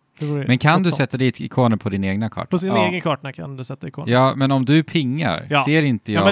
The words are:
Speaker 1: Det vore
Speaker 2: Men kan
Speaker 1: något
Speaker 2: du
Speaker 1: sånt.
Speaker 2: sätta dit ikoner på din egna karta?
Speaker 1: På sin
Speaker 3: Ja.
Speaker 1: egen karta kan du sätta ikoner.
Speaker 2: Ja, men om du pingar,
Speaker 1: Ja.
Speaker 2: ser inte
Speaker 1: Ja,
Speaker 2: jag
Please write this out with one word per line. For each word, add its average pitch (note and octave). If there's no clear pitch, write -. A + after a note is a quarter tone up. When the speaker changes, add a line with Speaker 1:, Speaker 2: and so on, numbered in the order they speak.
Speaker 1:
Det D3+
vore D3
Speaker 2:
Men B2+
kan D3+
Speaker 1:
något F#3
Speaker 2:
du F3+
Speaker 1:
sånt. D3+
Speaker 2:
sätta C3+
dit B2+
ikoner A#2
på G2+
din G2
egna G2+
karta? -
Speaker 1:
På F3+
sin F#3+
Speaker 3:
Ja. G#3+
Speaker 1:
egen F3+
karta C#3+
kan C#3+
du C3
sätta C#3
ikoner. -
Speaker 2:
Ja, C3
men C3+
om C3+
du D3+
pingar, C3+
Speaker 1:
Ja. C#3+
Speaker 2:
ser D3+
inte A#2+
Speaker 1:
Ja, G#2
Speaker 2:
jag -